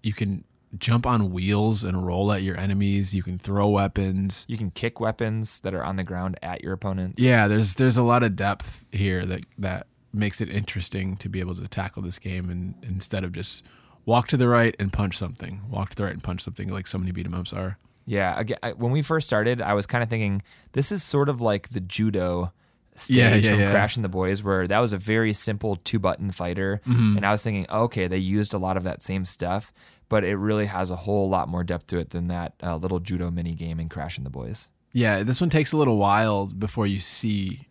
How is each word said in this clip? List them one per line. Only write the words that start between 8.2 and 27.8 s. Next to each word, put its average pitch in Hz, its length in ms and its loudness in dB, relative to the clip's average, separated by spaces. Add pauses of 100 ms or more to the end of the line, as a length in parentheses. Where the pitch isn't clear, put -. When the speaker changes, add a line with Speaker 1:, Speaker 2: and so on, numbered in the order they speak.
Speaker 1:
of 101 140 2
depth - 540 -4
here 92 360 0
that, 92 160 -4 (160)
that 92 280 -4 (280)
makes 104 260 -2
it 107 100 -2
interesting 95 680 -4
to - 100 -10
be 92 120 -4
able 90 160 -4
to 95 120 -10
tackle 95 340 -6
this 90 160 -8
game 90 320 -6
and 90 320 -6
instead 95 420 -4
of 90 80 -6
just - 300 -10 (440)
walk 117 220 4
to 147 80 0
the 123 120 4
right 117 300 4
and 98 140 -2
punch 98 240 -2
something, 95 440 -8 (100)
walk 98 200 -4
to - 60 -12
the 101 80 -4
right 95 100 -4
and - 80 -12
punch 92 200 -6
something 98 260 -8
like 95 180 -6
so 95 120 -6
many 92 140 -4
beat 90 140 -6
'em 90 80 -6
ups 90 180 -6
are. 95 260 -6 (280)
Speaker 2:
Yeah, 98 320 0
aga-, 110 260 -4
I, 117 80 -4
when 120 200 -2
we 151 100 2
first 160 240 0
started, 117 360 2
I 104 120 0
was 101 120 0
kinda 120 200 -2
thinking, 107 360 0 (300)
this 135 180 0
is 202 120 0
sort 143 260 2
of 123 120 -2
like 104 300 0
the 101 100 -4
judo 90 720 0 (440)
stage - 200 2
Speaker 1:
Yeah, 117 200 8
yeah, 107 140 6
Speaker 2:
from 104 100 6
Speaker 1:
yeah. 98 100 4
Speaker 2:
Crash 101 260 4
and 113 80 -2
the 95 40 -2
Boys, 92 340 0
where 95 240 2
that 98 140 2
was 113 120 2
a 98 60 -2
very 107 340 2
simple 104 440 -2
two-button 95 560 -2
fighter, 95 540 -2
Speaker 1:
Mm-hmm. 117 320 4
Speaker 2:
and 98 80 0
I 101 60 4
was 107 100 2
thinking, 101 280 -2
"Okay, 107 360 0